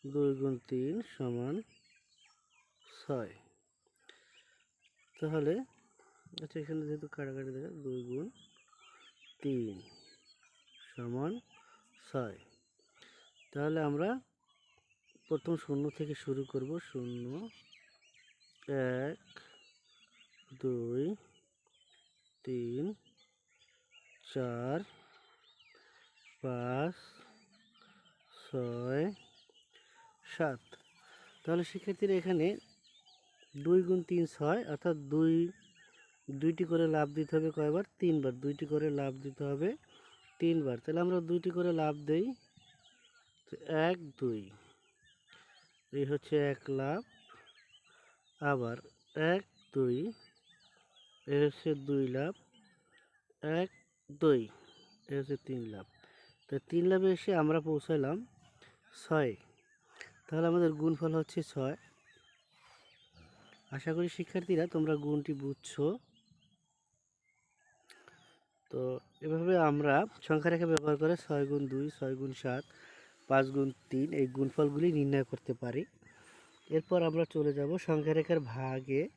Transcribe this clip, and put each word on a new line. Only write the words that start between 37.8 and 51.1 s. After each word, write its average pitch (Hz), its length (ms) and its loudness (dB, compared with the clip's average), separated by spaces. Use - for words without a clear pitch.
তিনবার। 151 340 2
দুইটি 143 280 -4
করে 151 160 2
লাফ 135 140 -2
দিতে 139 180 -8
হবে 143 260 0
তিনবার। 160 400 2
তাহলে 160 260 -2
আমরা 180 140 2
দুইটি 175 220 0
করে 175 200 0
লাফ 151 140 2
দেই। 170 160 4
তো - 100 -16
এক, 180 100 0
দুই, 113 240 -2
এই 139 120 0
হচ্ছে 143 300 -2
এক 131 100 -4
লাফ, 151 240 -2
আবার 127 360 0
এক, 196 100 -2
দুই, 127 240 2